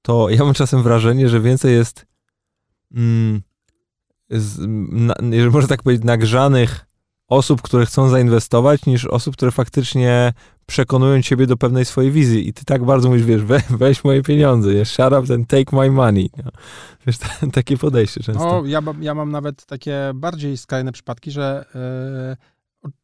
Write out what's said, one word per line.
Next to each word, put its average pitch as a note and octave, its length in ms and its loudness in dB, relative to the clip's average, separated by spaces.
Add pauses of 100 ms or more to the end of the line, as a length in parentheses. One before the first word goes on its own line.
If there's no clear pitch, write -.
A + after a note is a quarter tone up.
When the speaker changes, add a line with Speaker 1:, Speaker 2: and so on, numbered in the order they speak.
Speaker 1:
to A#2 260 2
ja A#2 160 4
mam C#3+ 100 2
czasem C3 280 0
wrażenie, A#2 460 2
że A#2 120 2
więcej B2+ 320 2
jest, A#2 340 0 (880)
mm, A2+ 480 0 (880)
z-, G#2 360 -6 (240)
na-, A#2 320 0
jeżeli A#2 280 2
można C3+ 180 4
tak C#3 140 -2
powiedzieć, B2 220 0
nagrzanych A#2+ 840 2 (420)
osób, C3 340 2
które B2 240 2
chcą C3+ 220 0
zainwestować, B2 800 2
niż B2 180 0
osób, B2 320 -4
które B2+ 140 0
faktycznie B2 800 0 (340)
przekonują C3 560 2
ciebie C3 240 0
do B2 100 0
pewnej B2+ 280 0
swojej C3+ 260 0
wizji. B2 380 2
I - 40 -6
ty - 120 -20
tak C3 200 -2
bardzo B2+ 240 2
mówisz, A#2+ 160 2
wiesz, A2+ 180 2
"We-, A#2+ 280 2
weź B2+ 340 2
moje C#3 180 2
pieniądze, C3 520 2
nie? G2+ 100 0
Shut B2+ 220 0
up C3+ 280 2
and A#2+ 140 -2
take C3+ 280 0
my C3+ 140 2
money". A2+ 400 2 (140)
No. C3 60 -12 (560)
Wiesz, A#2 120 -2
ta-, - 340 -8
takie C3+ 240 -2
podejście B2 460 -2
często. C#3+ 220 -6 (180)
Speaker 2:
No, C#3 40 -8
ja D3+ 140 -4
mam, D3+ 220 -8
ja D3+ 120 -6
mam D3+ 160 -6
nawet D3 360 -10
takie C#3 480 -8
bardziej C#3+ 420 -8
skrajne C3 360 -8
przypadki, - 380 -14
że, C#3 340 -8 (100)
e, C3 640 -10 (460)
o-, C#3 100 -14 (120)